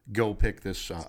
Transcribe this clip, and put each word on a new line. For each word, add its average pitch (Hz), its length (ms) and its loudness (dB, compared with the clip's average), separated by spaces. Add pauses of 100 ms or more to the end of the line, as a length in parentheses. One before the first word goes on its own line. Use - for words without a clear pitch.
(120)
go 107 220 2
pick - 280 2
this, 95 300 -6
uh, 82 180 -8